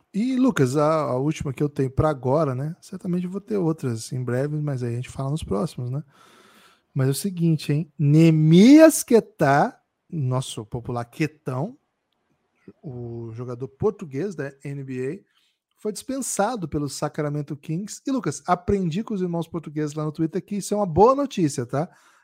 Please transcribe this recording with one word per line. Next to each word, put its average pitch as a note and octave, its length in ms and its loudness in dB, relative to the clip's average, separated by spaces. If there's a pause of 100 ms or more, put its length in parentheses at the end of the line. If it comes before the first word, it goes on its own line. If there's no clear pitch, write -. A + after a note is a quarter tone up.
(140)
E, B3 240 -2
Lucas, D#3 400 2
a, D#3 240 2
a B2+ 160 -2
última C#3+ 360 -4
que - 80 -12
eu D3 60 2
tenho C#3 240 -4
pra D#3 180 2
agora, C3+ 460 0
né? D3 240 -6
Certamente F3+ 480 -6
vou F#3+ 140 -8
ter G#3 160 -6
outras D#3 560 -4
em B2+ 100 -6
breve, B2+ 340 -2
mas C#3+ 260 -4
aí A#2+ 100 -4
a - 20 -4
gente B2 140 -8
fala C3+ 220 -6
nos D#3 120 -4
próximos, F3 460 -4
né? C3+ 120 -6 (920)
Mas C3+ 160 2
é - 20 2
o C#3 40 -4
seguinte, E3 580 -2
hein? D3+ 260 -4
Nemias E3 1040 8
Quetá, F#3 760 2 (320)
nosso B2+ 560 -4
popular A#2+ 400 -8
Quetão, D3+ 720 -6 (1080)
o A#2 500 -12
jogador B2 360 -10
português F#3+ 640 -6
da C#3+ 160 -8 (120)
N C#3+ 200 -10
B C3 420 -8
A, - 60 -20 (460)
foi G#3+ 160 -8
dispensado A#3 720 -6
pelo D3 220 -6
Sacramento D3 640 -6
Kings. E3 500 -10
E, C#4 60 -4
Lucas, G#3+ 340 -4
aprendi F#3 580 -2
com A3+ 100 -8
os F#3+ 80 -4
irmãos E3+ 260 -4
portugueses D3+ 480 -8
lá D#3 80 -4
no D3+ 80 -4
Twitter D#3+ 320 -4
que G#3 140 -8
isso F#3+ 160 -6
é G#3 40 0
uma G#3 80 0
boa G3 300 6
notícia, E3+ 500 -2
tá? C#3 240 -4 (340)